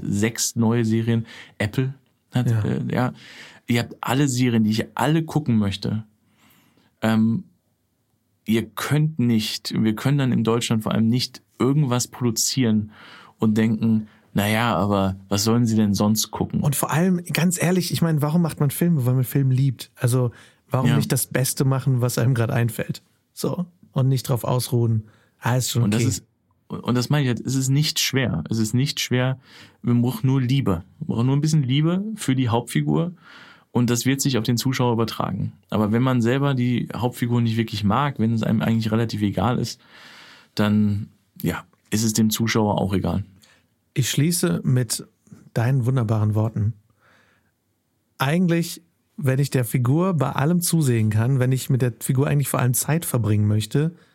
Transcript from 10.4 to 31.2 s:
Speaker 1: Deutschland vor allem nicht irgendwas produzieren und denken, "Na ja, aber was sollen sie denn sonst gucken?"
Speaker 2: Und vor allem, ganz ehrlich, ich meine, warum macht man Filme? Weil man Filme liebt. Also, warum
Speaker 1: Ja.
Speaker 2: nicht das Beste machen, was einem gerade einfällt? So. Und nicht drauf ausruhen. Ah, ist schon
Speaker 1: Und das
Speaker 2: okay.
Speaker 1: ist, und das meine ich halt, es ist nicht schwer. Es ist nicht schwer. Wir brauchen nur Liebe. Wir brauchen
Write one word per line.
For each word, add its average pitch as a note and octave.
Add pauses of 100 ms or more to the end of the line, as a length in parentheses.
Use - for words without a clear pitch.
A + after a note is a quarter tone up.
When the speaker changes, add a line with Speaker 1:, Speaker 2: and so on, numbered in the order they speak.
Speaker 1:
Deutschland A2+
vor -
allem A2
nicht - (160)
irgendwas B2+
produzieren A2 (480)
und A2
denken, A2 (280)
"Na G2+
ja, A2
aber G2 (140)
was G#2
sollen A#2
sie A2
denn G#2
sonst G#2+
gucken?" -
Speaker 2:
Und D3
vor -
allem, F3 (100)
ganz E3+
ehrlich, F3
ich D#3+
meine, D#3
warum D3+
macht D#3
man C#3+
Filme? E3
Weil B2+
man C3
Filme C3+
liebt. C3
Also, B2 (380)
warum B2+
Speaker 1:
Ja. C#3+
Speaker 2:
nicht C#3+
das C3+
Beste C3
machen, C3+
was B2
einem B2
gerade A#2
einfällt? - (320)
So. - (260)
Und C3
nicht C3+
drauf B2+
ausruhen. A#2 (360)
Ah, A#2+
ist -
schon A#2+
Speaker 1:
Und G#2
das A2+
Speaker 2:
okay. A2+
Speaker 1:
ist, - (440)
und -
das B2
meine D3
ich C3
halt, A#2
es B2+
ist C3
nicht D3
schwer. G2+
Es A2
ist A2
nicht B2+
schwer. B2+ (420)
Wir A#2+
brauchen A#2+
nur C3+
Liebe. A#2 (160)
Wir -
brauchen A#2